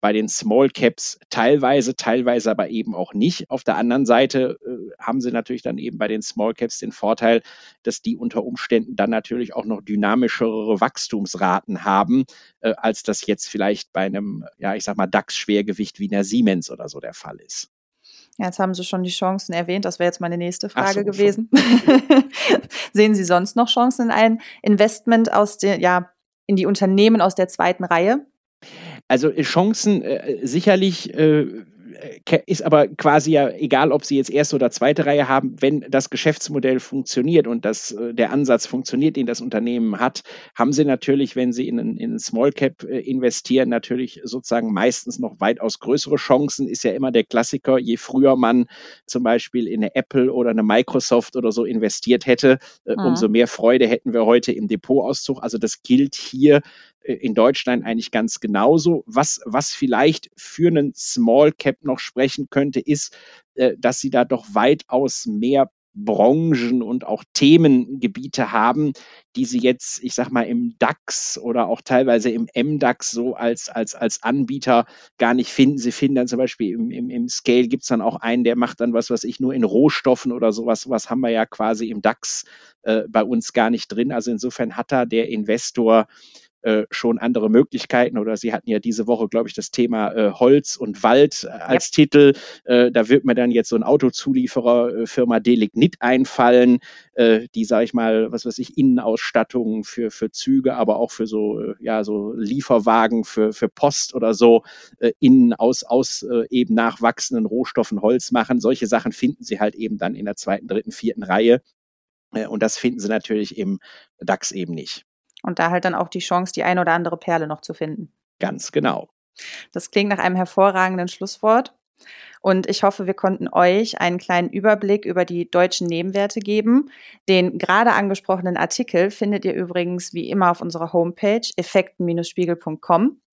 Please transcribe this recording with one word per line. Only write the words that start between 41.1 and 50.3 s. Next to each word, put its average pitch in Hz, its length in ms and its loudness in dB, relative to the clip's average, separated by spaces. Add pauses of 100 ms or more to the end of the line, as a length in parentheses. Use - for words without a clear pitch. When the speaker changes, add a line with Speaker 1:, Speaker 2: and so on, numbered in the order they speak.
Speaker 1:
wenn 127 160 0
Sie 120 160 -6
in 120 80 -4
'nen, 113 220 -6
in 117 140 -6
'nen 113 80 -6
Small 120 320 0
Cap, - 320 -4
äh, 131 160 -8
investieren, 127 680 0
natürlich 123 560 -4
sozusagen 117 480 -4
meistens 120 460 -2
noch 123 220 -6
weitaus 117 380 -2
größere 147 380 -2
Chancen. 139 500 0
Ist - 160 -8
ja 110 100 0
immer 131 200 -2
der 117 120 2
Klassiker, 131 520 -2
je 117 220 -2
früher 135 380 4
man 123 280 4 (400)
zum 123 200 -6
Beispiel 117 440 0
in 110 120 -4
'ne 107 140 -4
Apple 131 380 0